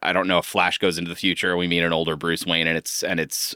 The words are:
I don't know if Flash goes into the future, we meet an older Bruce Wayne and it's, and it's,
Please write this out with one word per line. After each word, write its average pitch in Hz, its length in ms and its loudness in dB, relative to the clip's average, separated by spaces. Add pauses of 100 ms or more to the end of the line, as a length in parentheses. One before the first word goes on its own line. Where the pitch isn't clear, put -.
I 90 100 0
don't 92 160 2
know 90 120 4
if - 60 0
Flash 90 340 0
goes 90 180 2
into 85 120 -6
the 85 60 -8
future, 90 400 0
we 90 120 0
meet 85 160 2
an 82 100 2
older 80 240 0
Bruce 82 280 -2
Wayne 82 220 2
and 82 100 0
it's, - 260 -6
and 85 160 -2
it's, - 360 -6